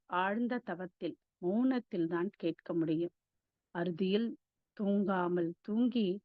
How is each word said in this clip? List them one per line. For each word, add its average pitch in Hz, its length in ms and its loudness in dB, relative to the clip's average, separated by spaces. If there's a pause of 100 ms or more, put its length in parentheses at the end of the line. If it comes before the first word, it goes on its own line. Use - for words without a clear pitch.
(160)
ஆழ்ந்த 214 440 0
தவத்தில் 180 560 -8 (220)
மௌனத்தில் 214 720 0
தான் 175 280 0
கேட்க - 380 -4
முடியும். 165 400 0 (600)
அறுதியில் 185 540 0 (480)
தூங்காமல் 185 720 2 (100)
தூங்கி 226 460 0 (180)